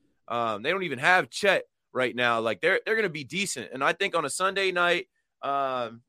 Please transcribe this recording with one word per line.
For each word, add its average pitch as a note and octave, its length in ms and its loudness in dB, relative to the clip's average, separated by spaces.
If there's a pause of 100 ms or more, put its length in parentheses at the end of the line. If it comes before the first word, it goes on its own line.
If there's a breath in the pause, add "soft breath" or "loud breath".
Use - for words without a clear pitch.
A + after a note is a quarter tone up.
(280)
Um, A2+ 340 -2
they C#3 80 -2
don't F#3+ 140 -2
even C#3 160 -6
have E3+ 320 4
Chet F#3 320 2 (300)
right B2 220 0
now. A#2+ 240 2
Like, A2+ 220 -2
they're, F3+ 240 2
they're A3 100 0
gonna G#3+ 140 0
be D3+ 140 -10
decent. D3+ 500 -6
And C3 100 -4
I E3 100 2
think G3 220 -2
on D#3 100 2
a C3+ 40 -2
Sunday F#3+ 420 0
night, F3 360 2 (340)
um, B2+ 680 -2